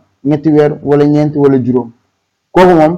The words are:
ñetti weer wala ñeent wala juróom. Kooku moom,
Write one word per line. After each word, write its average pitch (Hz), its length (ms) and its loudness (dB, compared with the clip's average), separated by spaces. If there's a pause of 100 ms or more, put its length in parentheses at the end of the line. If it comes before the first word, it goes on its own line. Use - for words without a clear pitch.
(240)
ñetti 151 280 -2
weer 147 300 0
wala 147 240 0
ñeent 151 300 0
wala 139 280 0
juróom. 120 280 -4 (600)
Kooku 180 240 2
moom, 156 220 2